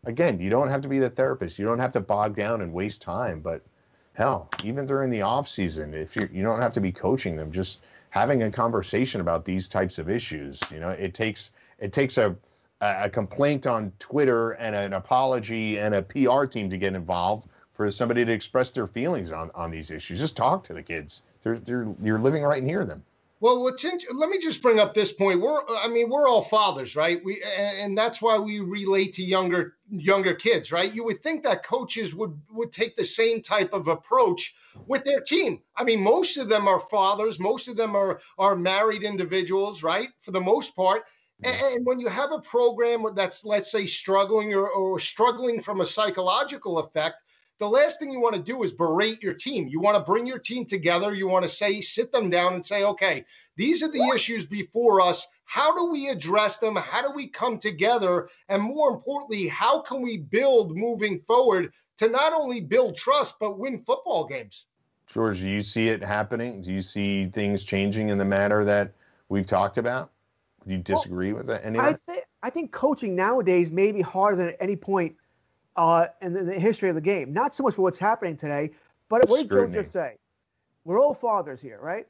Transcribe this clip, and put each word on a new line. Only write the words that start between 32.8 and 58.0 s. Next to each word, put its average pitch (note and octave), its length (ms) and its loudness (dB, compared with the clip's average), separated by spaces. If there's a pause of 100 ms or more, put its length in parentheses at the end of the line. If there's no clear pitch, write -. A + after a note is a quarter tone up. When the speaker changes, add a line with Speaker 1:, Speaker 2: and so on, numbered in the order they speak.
Speaker 2:
the G#3 80 -2
same A3+ 380 0
type G3+ 320 0
of E3 160 -2
approach G3 640 2 (320)
with C4+ 160 0
their C#4 160 2
team. C#4+ 400 0 (160)
I A#3 80 -2
mean, A3+ 160 4
most B3+ 380 4
of B3+ 100 -2
them G3+ 220 4
are F3+ 100 6
fathers. G3+ 580 2
Most A3 300 0
of A#3+ 80 -8
them G#3+ 220 0
are, G3 240 2 (160)
are G3 180 6
married F#3+ 480 2
individuals, F#3+ 800 -2
right? F#3 240 0 (140)
For - 100 -16
the F#3 80 0
most G3 340 0
part. F#3+ 280 2 (420)
A-, B3 60 0
Speaker 1:
Yeah. B3+ 240 0
Speaker 2:
and A#3+ 120 -2
when B3+ 140 2
you A#3+ 80 -4
have C4 240 -2
a D4+ 80 -4
program A#3 720 2
that's, F#3 300 -2
let's G#3 260 -2
say, G#3 180 -2
struggling G3+ 640 2
or, G3 160 2
or F#3+ 300 0
struggling A#3 640 0
from F#3+ 200 -4
a E3 40 2
psychological F#3+ 960 -2
effect, D#3 380 -4 (420)
the G#3 100 -2
last C#4+ 300 4
thing C#4+ 120 -8
you C4 80 -6
wanna A3+ 200 2
do A3+ 240 -4
is - 100 -2
berate G3 480 0
your G3 140 -4
team. A#3 320 -6
You D3 120 -4
wanna G3+ 200 4
bring G3 260 0
your B3+ 140 -8
team B3 260 -6
together. F#3 480 0
You F#3+ 140 -4
wanna F#3 200 2
say, G#3 340 -2
sit - 300 -4
them A3 200 2
down F3+ 240 2
and F3 100 -8
say, G3+ 180 -2
"Okay, F#3+ 420 2 (300)
these D4+ 280 2
are D#4 80 -2
the B3+ 220 2
issues A3+ 300 -2
before G3+ 560 2
us. F3+ 260 4 (200)
How D4+ 280 2
do F4 180 0
we C#4 180 -4
address G3+ 480 0
them? A3 180 0
How B3+ 320 -2
do C#4+ 60 -4
we C#4+ 140 -10
come A#3 320 -4
together? F#3+ 680 0 (220)